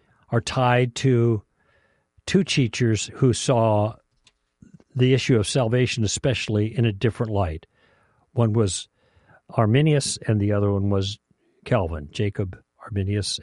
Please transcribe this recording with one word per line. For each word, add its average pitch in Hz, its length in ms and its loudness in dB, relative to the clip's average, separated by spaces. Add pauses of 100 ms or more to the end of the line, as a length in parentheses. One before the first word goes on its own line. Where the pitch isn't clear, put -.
(320)
are 117 100 0
tied 123 540 0
to 117 480 2 (840)
two 190 180 2
teachers 117 720 0
who 131 160 2
saw 110 640 0 (1000)
the 127 200 4
issue 127 240 2
of 104 100 0
salvation, 120 560 0
especially 107 760 -2
in 117 80 2
a 113 60 2
different 110 400 -4
light. 87 340 -2 (680)
One 113 200 2
was 107 340 0 (600)
Arminius 139 680 2 (100)
and 107 120 2
the 101 140 0
other 101 180 2
one 98 180 0
was 98 300 -2 (460)
Calvin, 82 460 -4
Jacob 101 460 -6 (260)
Arminius 101 600 -4